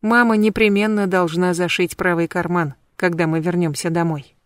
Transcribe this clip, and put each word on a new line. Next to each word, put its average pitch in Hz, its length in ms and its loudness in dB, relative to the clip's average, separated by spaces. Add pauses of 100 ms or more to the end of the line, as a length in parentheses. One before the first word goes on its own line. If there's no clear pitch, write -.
Мама 226 340 4
непременно 208 720 2
должна 180 460 0
зашить 175 420 -2
правый 170 320 0
карман, 170 460 -2 (220)
когда 170 320 -2
мы 160 120 0
вернемся 170 500 -2
домой. 165 460 -4 (100)